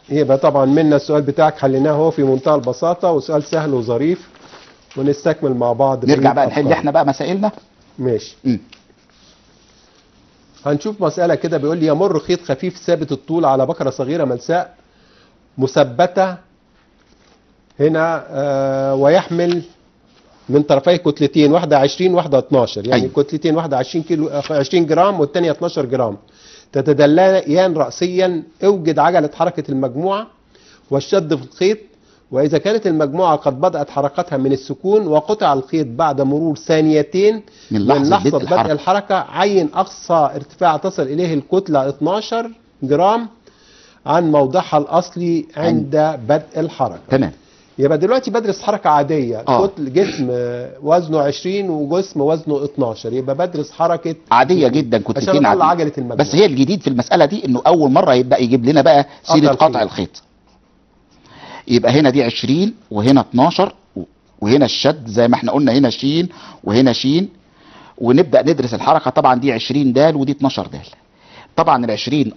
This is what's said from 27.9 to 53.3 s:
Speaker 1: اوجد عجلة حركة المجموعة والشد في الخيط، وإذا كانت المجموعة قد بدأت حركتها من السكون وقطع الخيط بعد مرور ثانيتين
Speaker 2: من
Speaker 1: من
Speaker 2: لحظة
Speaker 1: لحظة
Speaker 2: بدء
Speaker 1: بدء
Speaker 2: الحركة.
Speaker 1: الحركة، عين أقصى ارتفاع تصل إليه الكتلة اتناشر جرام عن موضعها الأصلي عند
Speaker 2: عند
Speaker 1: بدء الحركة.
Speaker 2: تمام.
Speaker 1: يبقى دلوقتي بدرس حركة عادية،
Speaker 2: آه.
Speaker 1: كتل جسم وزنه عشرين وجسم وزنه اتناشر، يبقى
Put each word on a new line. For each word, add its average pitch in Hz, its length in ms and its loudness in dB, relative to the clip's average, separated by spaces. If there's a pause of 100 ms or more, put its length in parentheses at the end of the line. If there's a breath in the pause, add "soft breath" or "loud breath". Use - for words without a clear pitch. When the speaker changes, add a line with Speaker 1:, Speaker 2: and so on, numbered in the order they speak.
Speaker 1:
اوجد 165 360 2
عجلة 156 360 2
حركة 165 360 -4
المجموعة 151 560 -4 (640 soft breath)
والشد 156 440 -2
في 127 80 -6
الخيط، 190 340 -2 (540 soft breath)
وإذا 143 260 0
كانت 208 300 -2
المجموعة 156 480 0
قد 139 260 -4
بدأت 165 280 -2
حركتها 143 480 -4
من 131 140 0
السكون 190 560 -2
وقطع 151 460 0
الخيط 139 340 -4
بعد 139 340 -2
مرور 147 360 -2
ثانيتين 160 840 2 (300 soft breath)
Speaker 2:
من 107 100 0
Speaker 1:
من 101 60 0
Speaker 2:
لحظة 143 220 2
Speaker 1:
لحظة 185 200 2
Speaker 2:
بدء 147 160 0
Speaker 1:
بدء 175 80 -2
Speaker 2:
الحركة. 190 180 0
Speaker 1:
الحركة، 190 440 -2
عين 175 580 -2
أقصى - 400 -4 (220)
ارتفاع 151 420 -2
تصل 180 260 -4
إليه 160 300 -4
الكتلة 147 560 0
اتناشر 214 640 -4 (320)
جرام 190 440 2 (800 soft breath)
عن 160 260 0
موضعها 147 460 0
الأصلي 170 680 -2 (120)
عند 151 380 -2
Speaker 2:
عند 151 320 0
Speaker 1:
بدء 156 320 -2
الحركة. 127 400 -4 (100)
Speaker 2:
تمام. 127 220 0 (460 soft breath)
Speaker 1:
يبقى 139 200 2
دلوقتي 240 340 0
بدرس 220 300 -4
حركة 202 280 -2
عادية، 143 580 0
Speaker 2:
آه. 135 200 2
Speaker 1:
كتل 143 260 -8
جسم 151 340 0 (560)
وزنه 156 360 0
عشرين 180 500 -4
وجسم 156 520 -4
وزنه 151 420 -2
اتناشر، 117 500 -6
يبقى 131 220 -4